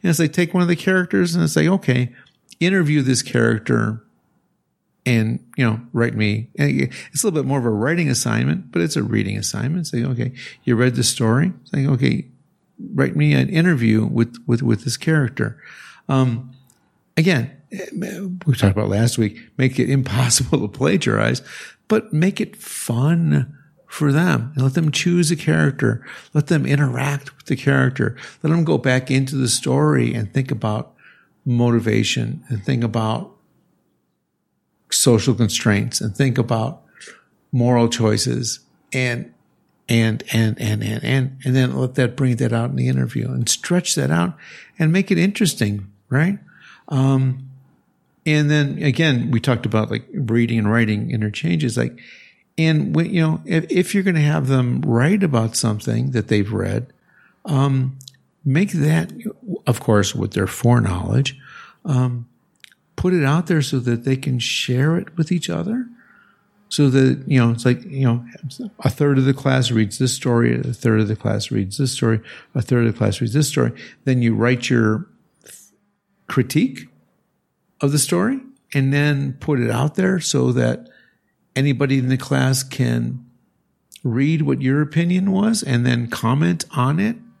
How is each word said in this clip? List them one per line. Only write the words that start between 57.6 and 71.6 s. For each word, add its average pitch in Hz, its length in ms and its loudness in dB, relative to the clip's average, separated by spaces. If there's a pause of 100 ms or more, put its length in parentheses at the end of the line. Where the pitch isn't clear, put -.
make 156 280 2
that, 156 400 0 (540)
of 123 140 0
course, 104 340 2
with 101 180 -4
their 98 140 -2
foreknowledge, 107 920 0 (460)
um, 123 440 -2 (720)
put 180 140 2
it 160 100 2
out 160 220 2
there 160 160 2
so 131 160 -2
that 120 260 -2
they 135 100 2
can 131 240 -2
share 135 600 0
it - 180 -8
with 160 160 0
each 175 160 -2
other. 220 400 -4 (800)
So 143 220 2
that, 131 360 2
you 135 120 2
know, 117 120 4
it's 117 140 -4
like, 123 200 2
you 135 200 -4
know, 120 180 2 (580)
a - 100 0
third 143 260 2
of 131 80 4
the 135 80 4
class 131 380 0
reads 110 280 0
this 127 160 0
story, 120 460 2
a 123 140 -4
third 110 260 2
of 104 80 2
the 107 80 -2
class 107 340 -4
reads 101 280 -4